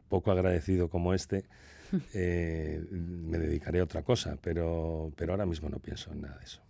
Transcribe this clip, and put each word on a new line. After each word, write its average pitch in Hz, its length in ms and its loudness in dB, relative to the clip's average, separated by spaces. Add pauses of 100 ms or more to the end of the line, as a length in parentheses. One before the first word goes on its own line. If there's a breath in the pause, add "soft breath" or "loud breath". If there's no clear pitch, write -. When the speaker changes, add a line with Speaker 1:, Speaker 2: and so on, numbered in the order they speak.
Speaker 1:
poco 95 220 4
agradecido 90 600 4
como 87 240 2
este, 95 300 0 (460 loud breath)
Speaker 2:
<laughs> - 240 -2
Speaker 1:
eh, 82 760 0
me 85 480 -4
dedicaré 78 420 0
a 90 40 6
otra 80 180 -4
cosa, 78 380 0
pero, 82 760 -2
pero 85 160 -2
ahora 98 140 0
mismo 78 220 -2
no 71 100 -6
pienso - 340 -10
en 71 100 -8
nada 71 160 -12
de - 60 -18
eso. - 240 -18